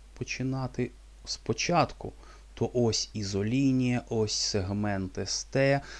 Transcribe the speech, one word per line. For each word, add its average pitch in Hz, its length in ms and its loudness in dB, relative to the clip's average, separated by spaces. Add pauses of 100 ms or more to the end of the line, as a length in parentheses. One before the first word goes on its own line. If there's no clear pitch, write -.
(180)
починати 131 720 -4 (340)
спочатку, - 880 0 (420)
то 117 200 -2
ось 117 380 2
ізолінія, 123 960 2
ось 110 240 2
сегмент 101 880 0
С - 260 -4
Т, 139 360 2 (200)